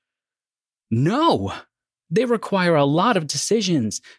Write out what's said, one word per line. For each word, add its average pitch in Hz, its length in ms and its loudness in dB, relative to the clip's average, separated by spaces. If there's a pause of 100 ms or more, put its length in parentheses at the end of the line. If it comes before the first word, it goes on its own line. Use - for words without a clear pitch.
(920)
No! 151 640 0 (600)
They 233 120 2
require 190 500 0
a 143 100 4
lot 180 300 2
of 160 100 -2
decisions, 160 760 -2 (180)